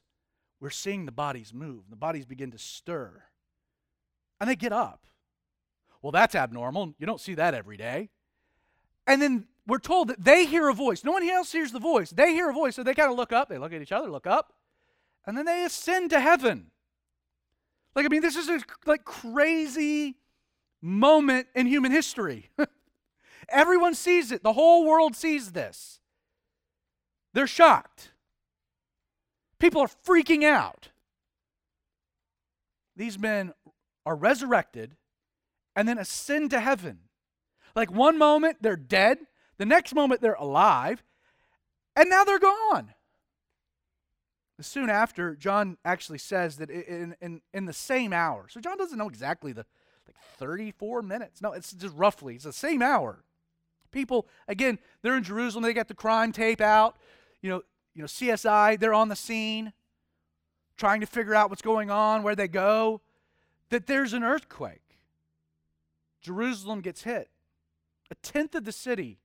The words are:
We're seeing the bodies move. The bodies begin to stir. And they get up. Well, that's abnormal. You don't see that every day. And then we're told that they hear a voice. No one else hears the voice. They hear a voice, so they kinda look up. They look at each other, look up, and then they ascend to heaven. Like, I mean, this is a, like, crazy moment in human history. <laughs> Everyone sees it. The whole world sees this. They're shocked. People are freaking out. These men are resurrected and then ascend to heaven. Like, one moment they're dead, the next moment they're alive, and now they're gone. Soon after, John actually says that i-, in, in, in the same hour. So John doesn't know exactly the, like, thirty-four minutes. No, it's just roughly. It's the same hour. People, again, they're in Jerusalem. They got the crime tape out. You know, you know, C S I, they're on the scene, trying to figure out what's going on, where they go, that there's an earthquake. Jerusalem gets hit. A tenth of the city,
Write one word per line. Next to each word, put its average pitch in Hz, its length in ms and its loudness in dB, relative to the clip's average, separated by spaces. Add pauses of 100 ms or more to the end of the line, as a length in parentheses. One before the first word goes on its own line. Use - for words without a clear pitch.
(600)
We're 143 80 -14
seeing 196 380 -10
the 127 60 -14
bodies 123 420 -10
move. 127 340 -16
The 110 80 -20
bodies 147 300 -8
begin 131 240 -14
to 113 80 -20
stir. 131 640 -14 (1160)
And 220 120 -2
they 262 60 -2
get 233 180 -6
up. 202 320 -6 (960)
Well, 139 100 -10
that's 202 220 2
abnormal. 135 640 -6
You 151 80 -12
don't 208 140 -6
see 190 140 -12
that 156 200 0
every 104 240 -12
day. 127 320 -8 (960)
And 269 160 4
then 254 240 0 (220)
we're 254 100 0
told 330 300 0
that 220 160 -8
they 320 220 8
hear 302 220 2
a 254 60 2
voice. 220 300 -4
No 294 80 -2
one 359 160 -2
else 370 240 -2
hears 320 180 -4
the 240 80 -10
voice. 233 320 -2
They 285 220 4
hear 330 180 -2
a - 20 -2
voice, 269 220 -4
so 254 80 -10
they 254 120 -2
kinda 285 180 2
look 247 200 -4
up. 254 160 0
They 160 100 -10
look 156 140 -12
at 156 100 -10
each 139 100 -12
other, 247 180 -4
look 139 160 -12
up, 247 280 0 (680)
and 214 120 -10
then 294 80 -6
they 349 200 -2
ascend 349 460 -4
to 311 80 4
heaven. 254 540 2 (1200)
Like, 285 120 0
I - 20 -2
mean, 302 140 0
this 311 140 -2
is 320 120 -6
a, 330 120 -2 (260)
like, 302 180 0
crazy 294 1120 -2 (640)
moment 254 760 4
in 254 120 2
human 262 260 2
history. 190 640 -2
<laughs> - 920 -10
Everyone 339 460 4
sees 349 380 2
it. - 100 -6
The 220 100 4
whole 330 340 8
world 311 300 4
sees 285 360 -4
this. - 480 -12 (1300)
They're 262 120 0
shocked. - 640 4 (1500)
People 330 220 4
are 254 100 0 (160)
freaking 320 380 4
out. 202 460 0 (2000)
These 202 240 -10
men 202 340 -4 (540)
are 156 100 -4
resurrected 214 800 0 (800)
and 214 140 0
then 240 100 -2
ascend 285 520 -4
to 254 100 0
heaven. 185 400 -4 (760)
Like, 226 160 -2
one 269 260 4
moment 302 440 4
they're 208 160 0
dead, 196 420 2 (380)
the 202 100 -4
next 320 280 4
moment 262 260 2
they're 220 140 2
alive, 147 680 2 (920)
and 320 120 8
now 370 140 6
they're 392 160 2
gone. 381 560 2 (1700)
Soon 254 300 -6
after, 175 460 -2
John 190 480 -2
actually 170 340 -6
says 175 380 -6
that 151 120 -12
i-, 147 40 -16
in, 170 480 -12
in, 170 220 -14 (120)
in 196 120 -8
the 165 60 -10
same 254 400 -4
hour. 151 360 -4
So 240 120 -20
John 359 160 -10
doesn't 339 220 -8
know 208 100 -8
exactly 139 440 -8
the, 110 120 -14 (420)
like, - 100 -20 (200)
thirty-four 208 680 -10
minutes. 202 380 -12
No, 202 120 -8
it's 170 200 -16
just 180 220 -14
roughly. 147 400 -2
It's 123 100 -18
the 147 80 -14
same 285 300 -2
hour. 214 400 0 (720)
People, 254 340 -4 (220)
again, 214 320 -2 (220)
they're 247 140 4
in 247 60 0
Jerusalem. 220 400 -4
They 233 100 0
got 226 140 -2
the 202 80 -14
crime 220 380 2
tape 220 280 0
out. 214 360 6 (440)
You 190 100 -6
know, 185 120 -4 (320)
you 160 80 -16
know, 147 60 -12
C 247 220 -4
S 220 140 -2
I, 208 300 4
they're 220 180 0
on 220 160 2
the 202 60 -10
scene, 220 580 -8 (1040)
trying 214 260 0
to 214 40 -6
figure 214 300 -2
out 208 140 4
what's 196 120 -12
going 214 260 0
on, 214 360 0
where 208 100 -2
they 196 140 -4
go, 214 520 0 (720)
that 233 160 -4
there's 269 260 -2
an 233 120 -4
earthquake. - 720 -6 (1200)
Jerusalem 208 600 -6
gets 175 240 -12
hit. 220 260 -8 (800)
A 165 60 -18
tenth - 400 -6
of 214 80 -8
the 214 80 -10
city, 185 520 -8